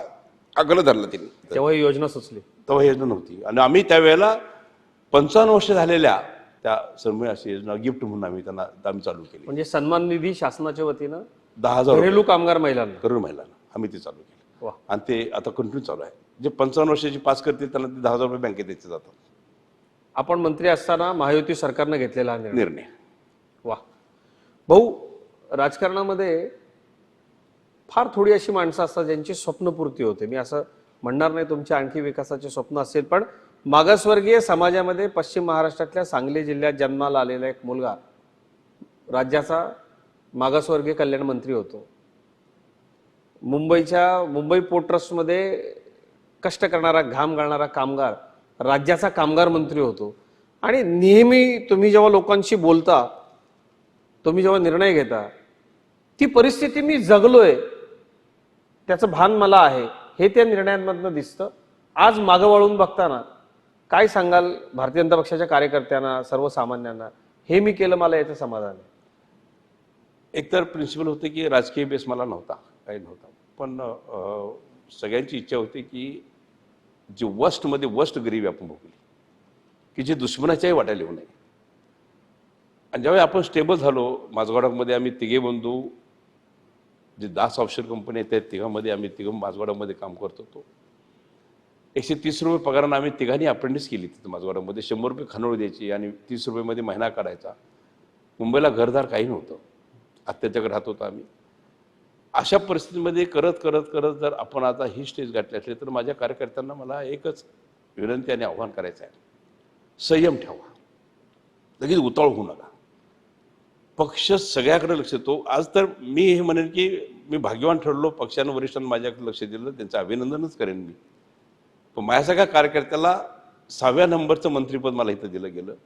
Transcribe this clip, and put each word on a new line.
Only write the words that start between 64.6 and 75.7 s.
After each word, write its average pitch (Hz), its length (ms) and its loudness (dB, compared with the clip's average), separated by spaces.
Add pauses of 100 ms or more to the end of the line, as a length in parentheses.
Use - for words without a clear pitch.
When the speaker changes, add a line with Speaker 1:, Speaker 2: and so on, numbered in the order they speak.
Speaker 2:
भारतीय 131 300 -2
जनता 165 120 4
पक्षाच्या 165 320 -2
कार्यकर्त्यांना, 135 760 0
सर्वसामान्यांना, 120 840 -6 (400)
"हे 175 100 4
मी 208 140 2
केलं, 185 220 0
मला 165 220 2
याचं 151 160 -4
समाधान 113 360 -8
आहे"? 95 200 -18 (1400)
Speaker 1:
एकतर 170 300 -2
प्रिन्सिपल 156 440 -8
होते 151 220 -6
की 156 200 -6
राजकीय 156 340 0
बेस 135 240 -6
मला 123 180 -6
नव्हता, 87 280 -10 (340)
काही 104 120 -12
नव्हता. 87 280 -20 (300)
पण, 131 240 -10 (260)
अ, 101 420 -10 (520)
सगळ्यांची 123 360 -4
इच्छा 120 200 -6
होती 117 240 -8